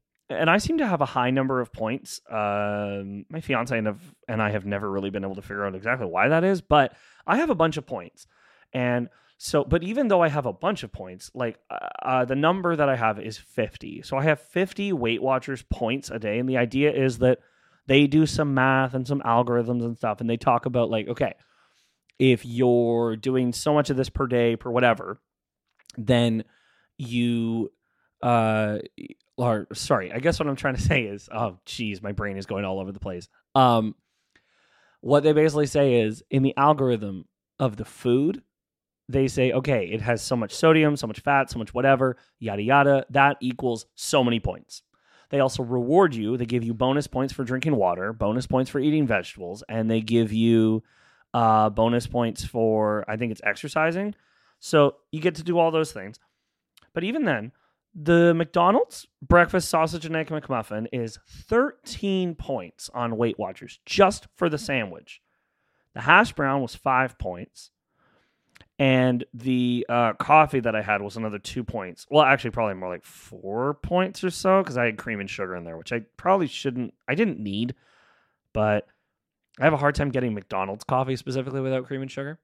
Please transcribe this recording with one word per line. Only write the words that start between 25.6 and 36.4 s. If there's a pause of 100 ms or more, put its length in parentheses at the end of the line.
then (520)
you, (480)
uh, (580)
or,
sorry,
I
guess
what
I'm
trying
to
say
is,
oh,
geez,
my
brain
is
going
all
over
the
place. (280)
Um, (1080)
what
they
basically
say
is,
in